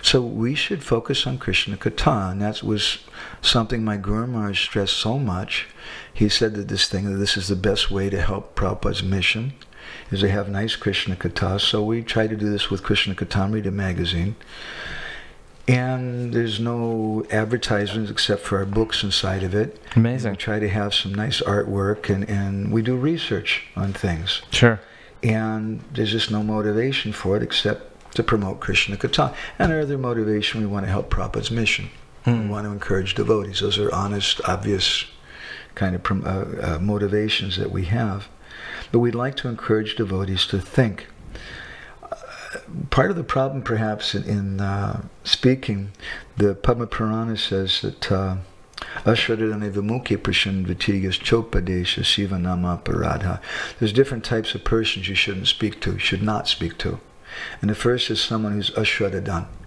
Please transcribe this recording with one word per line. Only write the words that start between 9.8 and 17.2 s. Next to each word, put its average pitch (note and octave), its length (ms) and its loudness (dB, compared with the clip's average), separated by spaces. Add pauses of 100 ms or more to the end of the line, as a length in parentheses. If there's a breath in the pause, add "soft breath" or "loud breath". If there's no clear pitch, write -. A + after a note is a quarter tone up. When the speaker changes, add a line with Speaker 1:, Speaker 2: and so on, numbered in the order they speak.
Speaker 1:
is G2 120 0
to G2 80 4
have G2 200 0
nice G2+ 260 -2
Krishna F#2+ 400 -2
Katha. F#2+ 460 0
So G#2+ 220 2
we A#2 180 0
try A2+ 240 2
to G#2+ 100 0
do G#2 140 0
this G2+ 220 0
with F#2+ 100 0
Krishna G2+ 320 2
Kathamrita G2 580 0
magazine. F#2 640 0 (1300 loud breath)
And B2 640 0
there's A2+ 260 2
no A2+ 720 0